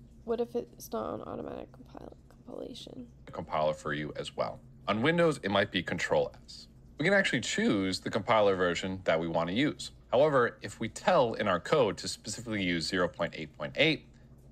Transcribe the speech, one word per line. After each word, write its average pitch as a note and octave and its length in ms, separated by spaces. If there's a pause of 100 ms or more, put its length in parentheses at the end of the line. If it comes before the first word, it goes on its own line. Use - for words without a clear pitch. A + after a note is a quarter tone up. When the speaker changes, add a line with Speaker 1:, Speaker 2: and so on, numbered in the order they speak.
(260)
Speaker 1:
What A3+ 160
if A#3 140
it's - 360
not A3 140
on - 180
automatic - 480
compile, - 440 (120)
compilation? - 800 (240)
Speaker 2:
Compiler D#2 420
for D2+ 200
you D2 220
as D2 200
well. - 240 (280)
On G#2 140
Windows, D#3+ 400
it G2 80
might G2+ 220
be F#2+ 100
Control - 500 (140)
S. - 220 (320)
We D3 60
can G3 100
actually G3 240
choose G2+ 600
the G2+ 120
compiler G#2 440
version F2+ 500
that E2 140
we E2 80
want E2 220
to F#2 60
use. C#3 340 (220)
However, C3 500
if - 180
we A2+ 80
tell C3 460
in G#2+ 140
our F2+ 120
code A2 380
to - 100
specifically - 540
use F2 240
zero F2+ 220
point E2 280
eight D2+ 220
point C#2+ 180
eight D3 300 (460)